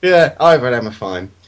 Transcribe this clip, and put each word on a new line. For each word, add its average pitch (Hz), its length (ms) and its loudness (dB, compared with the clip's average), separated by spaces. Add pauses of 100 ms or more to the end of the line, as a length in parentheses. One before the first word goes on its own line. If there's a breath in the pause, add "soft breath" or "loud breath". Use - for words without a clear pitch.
Yeah, 170 380 2
either 151 260 2
of 123 60 -2
them 110 160 -6
are 107 60 -12
fine. 95 360 -12 (180 soft breath)